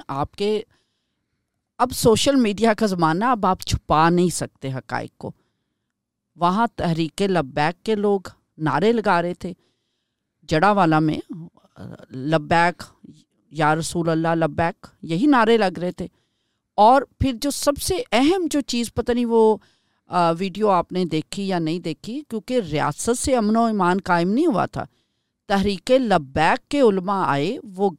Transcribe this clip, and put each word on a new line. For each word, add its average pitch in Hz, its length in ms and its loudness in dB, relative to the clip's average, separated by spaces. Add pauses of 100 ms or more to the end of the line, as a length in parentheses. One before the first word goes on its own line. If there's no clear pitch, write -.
آپ 139 280 -6
کے 208 260 -4 (1160)
اب 247 180 0
سوشل 262 400 2
میڈیا 220 380 2
کا 214 120 -2
زمانہ، 175 400 0
اب 233 200 0
آپ 185 160 0
چھپا - 480 2
نہیں 175 200 4
سکتے 135 440 -8
حقائق 120 440 -10
کو۔ - 140 -12 (1040)
وہاں 185 400 0
تحریک 165 460 -2
لبیک 156 640 -2
کے 220 100 0
لوگ 202 240 0 (380)
نعرے 151 340 0
لگا 202 300 0
رہے 175 120 -4
تھے، 180 200 -12 (920)
جڑا 165 240 2
والا 165 280 4
میں، 156 340 -2 (800)
لبیک 156 720 0 (680)
یا 151 240 0
رسول 165 340 -4
اللہ 165 180 0
لبیک، 165 580 -2 (160)
یہی 165 240 -2
نعرے 233 320 4
لگ 185 220 0
رہے 175 120 -4
تھے۔ 175 160 -10 (680)
اور 240 260 6 (180)
پھر 269 120 0 (100)
جو 285 100 -2
سب - 300 -2
سے - 160 -2 (140)
اہم 311 400 2
جو 294 100 -2
چیز، 233 320 -4
پتہ 240 180 -4
نہیں 240 140 0
وہ، 220 320 4 (500)
آ، 170 240 0
ویڈیو 190 380 -2
آپ 175 220 0
نے 180 140 -2
دیکھی 165 420 -6
یا 185 120 -2
نہیں 165 200 -4
دیکھی، 175 500 -10
کیونکہ 247 300 -4 (120)
ریاست 147 480 -2
سے 277 160 0
امن 220 200 2
و 226 80 4
امان 196 400 2
قائم 175 260 0
نہیں 254 160 2
ہوا 185 200 0
تھا۔ 123 200 -8 (600)
تحریک 196 440 -2
لبیک 180 800 2
کے 285 100 2
علماء 196 440 2
آئے، 143 380 -2
وہ 196 360 -2